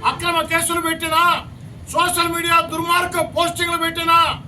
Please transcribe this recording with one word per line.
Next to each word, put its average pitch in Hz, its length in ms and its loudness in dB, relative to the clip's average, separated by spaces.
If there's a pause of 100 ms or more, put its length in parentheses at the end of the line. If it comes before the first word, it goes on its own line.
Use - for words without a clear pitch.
అక్రమ 339 280 -2 (140)
కేసులు 339 360 0
పెట్టిన, 330 300 -2 (760)
సోషల్ 339 420 0
మీడియా 339 220 2 (140)
దుర్మార్గ 339 520 0 (120)
పోస్టింగ్లు 339 480 0
పెట్టిన 330 300 0 (340)